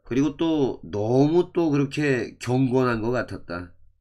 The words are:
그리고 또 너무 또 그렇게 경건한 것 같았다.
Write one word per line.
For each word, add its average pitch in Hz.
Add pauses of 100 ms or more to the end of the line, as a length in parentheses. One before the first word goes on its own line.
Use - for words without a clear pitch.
그리고 139
또 156
너무 135
또 165
그렇게 139
경건한 123
것 117
같았다. 90 (280)